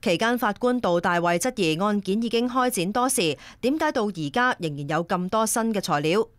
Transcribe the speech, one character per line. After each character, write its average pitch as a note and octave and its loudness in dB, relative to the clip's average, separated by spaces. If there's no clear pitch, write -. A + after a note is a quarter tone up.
期 E3+ 0
間， A#3 2
法 A3 0
官 B3 0
杜 F3 2
大 F3 2
衛 F3 2
質 B3+ -2
疑 D#3+ 2
案 G#3 2
件 G3+ -2
已 A#3 -2
經 A#3 0
開 B3 0
展 G3 -2
多 B3 2
時， E3+ 0
點 C4+ 0
解 D#4 0
到 A3+ 0
而 D#3+ -4
家 B3 2
仍 D#3 -4
然 C#3+ -8
有 D#3+ -2
咁 F3+ -2
多 A3 0
新 A3 -2
嘅 G3+ 0
材 D3+ 0
料？ E3+ 2